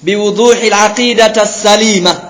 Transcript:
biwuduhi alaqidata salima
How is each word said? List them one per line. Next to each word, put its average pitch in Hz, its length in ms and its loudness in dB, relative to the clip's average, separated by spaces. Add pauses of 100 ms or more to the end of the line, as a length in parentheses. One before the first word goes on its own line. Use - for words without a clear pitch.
biwuduhi 208 640 0
alaqidata 214 800 0
salima 208 840 0